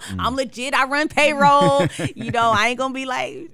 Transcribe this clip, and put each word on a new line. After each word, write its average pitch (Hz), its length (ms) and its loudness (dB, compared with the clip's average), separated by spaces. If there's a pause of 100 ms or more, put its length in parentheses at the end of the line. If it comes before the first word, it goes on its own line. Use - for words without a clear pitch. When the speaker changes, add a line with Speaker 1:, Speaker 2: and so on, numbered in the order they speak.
(120)
Speaker 1:
Mm. 95 80 -6
Speaker 2:
I'm 214 160 -2
legit. 269 360 -6
I 262 120 2
run 285 240 -2
payroll. 285 800 4 (140)
Speaker 1:
<laughs> - 120 -4
Speaker 2:
You 226 160 -8
know, 233 240 2
I 208 140 2
ain't 247 100 -4
gonna 262 160 -4
be 269 120 -8
like." 262 480 -8